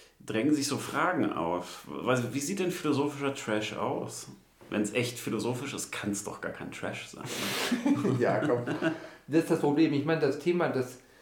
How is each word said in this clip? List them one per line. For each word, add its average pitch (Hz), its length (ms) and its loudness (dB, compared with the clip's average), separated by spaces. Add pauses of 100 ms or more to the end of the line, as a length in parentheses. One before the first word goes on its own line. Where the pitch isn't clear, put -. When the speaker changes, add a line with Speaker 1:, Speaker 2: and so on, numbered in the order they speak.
(240)
Speaker 1:
drängen 120 300 2
sich 135 140 2
so 131 80 0
Fragen 127 560 0
auf. 85 560 -2
Was, 113 460 0
wie 139 60 -2
sieht 190 200 -2
denn 180 100 0
philosophischer 139 640 0
Trash 107 420 -2
aus? - 520 -4 (420)
Wenn's 104 220 0
echt 120 260 0
philosophisch 123 560 -2
ist, - 160 -8
kann's 101 340 -4
doch 87 160 -8
gar - 120 -4
kein - 180 -10
Trash - 380 -8
sein. - 160 -12 (420)
Speaker 2:
<laughs> 180 540 2
Ja, 104 260 4
komm. 120 180 2 (600)
Das 160 160 4
ist - 80 -4
das 156 100 4
Problem. 147 340 6
Ich 131 100 2
meine, 156 160 2
das 139 200 2
Thema, 175 280 2
das 127 300 -2 (240)